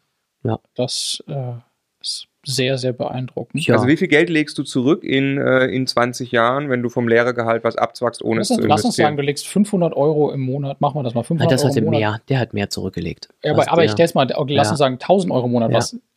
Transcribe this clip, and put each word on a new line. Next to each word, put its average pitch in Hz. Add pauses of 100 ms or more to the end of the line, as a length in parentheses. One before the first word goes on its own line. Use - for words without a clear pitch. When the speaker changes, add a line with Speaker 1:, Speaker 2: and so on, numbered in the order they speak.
(440)
Speaker 1:
Ja. 113 (160)
Speaker 2:
Das, -
äh, 127 (480)
ist - (160)
sehr, 131
sehr 127
beeindruckend. 127
Speaker 1:
Ja. 117
Speaker 3:
Also 113
wie 147
viel 185
Geld 165
legst 151
du 147
zurück 127
in, 139
äh, 127
in 127
zwanzig 120
Jahren, 127
wenn 123
du 120
vom 120
Lehrergehalt 117
was 113
abzwackst, -
ohne 113
Speaker 2:
Lass -
Speaker 3:
es 233
Speaker 2:
uns, -
Speaker 3:
zu -
Speaker 2:
lass 151
uns -
Speaker 3:
investieren? 202
Speaker 2:
sagen, 147
du 143
legst 143
fünfhundert 185
Euro 147
im 139
Monat, 135
machen 139
wir 143
das 120
mal, 120
Speaker 1:
Ja, 113
Speaker 2:
fünfhundert 165
Speaker 1:
das 127
Speaker 2:
Euro 143
Speaker 1:
hat -
er 117
Speaker 2:
im -
Monat. 110
Speaker 1:
mehr, 107
der 135
hat 113
mehr 101
zurückgelegt. 90 (140)
Speaker 2:
Ja, 151
aber, 151
Speaker 1:
Also 135
Speaker 2:
aber 170
ich 143
Speaker 1:
der 165
Speaker 2:
stell's -
mal, 139
oh, 147
lass 143
Speaker 1:
Ja. 208
Speaker 2:
uns 151
sagen, 131
tausend 180
Euro 127
im 120
Monat, 117
Speaker 1:
Ja. 117
Speaker 2:
was 117 (220)